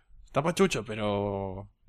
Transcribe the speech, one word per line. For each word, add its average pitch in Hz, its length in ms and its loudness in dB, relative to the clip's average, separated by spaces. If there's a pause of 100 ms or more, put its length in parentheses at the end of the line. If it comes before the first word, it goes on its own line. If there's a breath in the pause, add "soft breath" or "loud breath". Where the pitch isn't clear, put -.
(260)
Está 139 180 -2
pachucho, 170 420 4
pero 101 840 -2 (200)